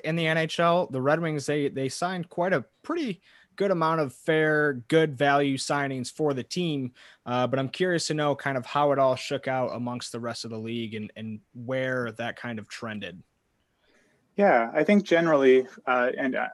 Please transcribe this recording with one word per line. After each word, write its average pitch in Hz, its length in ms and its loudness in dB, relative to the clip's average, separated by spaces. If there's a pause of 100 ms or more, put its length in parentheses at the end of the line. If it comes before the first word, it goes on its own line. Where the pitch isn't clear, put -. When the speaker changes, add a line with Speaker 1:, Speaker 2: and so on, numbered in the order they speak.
Speaker 1:
in 160 120 -2
the 165 120 0
N 160 100 2
H 160 220 -2
L? 170 260 4
The 131 160 -6
Red 147 180 4
Wings, 156 280 -4
they, 147 220 0
they 135 200 -4
signed 175 400 -6
quite 180 240 0
a 131 120 0 (180)
pretty 294 360 -4 (360)
good 196 160 2
amount 160 300 2
of 135 120 -2
fair, 156 600 2 (140)
good 156 300 4
value 143 400 4
signings 135 540 -4
for 147 240 -2
the 120 80 -6
team. 147 480 -4 (340)
Uh, 123 220 0
but 131 100 -2
I'm 135 120 -2
curious 180 380 0
to 160 60 -2
know 147 220 0
kind 139 220 -4
of 123 100 -8
how 147 240 2
it 139 80 2
all 131 160 4
shook - 320 -6
out 127 260 -2
amongst 120 380 -8
the 120 80 -8
rest 117 260 -8
of 113 60 -10
the 113 80 -8
league 113 340 -6
and, 107 220 -10
and 110 240 -10 (160)
where 127 560 -4
that 110 240 -8
kind 117 240 -10
of 104 80 -16
trended. 98 560 -12 (1120)
Speaker 2:
Yeah, 135 360 4
I 151 120 2
think 202 200 4
generally, 139 640 6 (220)
uh, 127 280 2
and 131 220 -2
I, 110 160 -4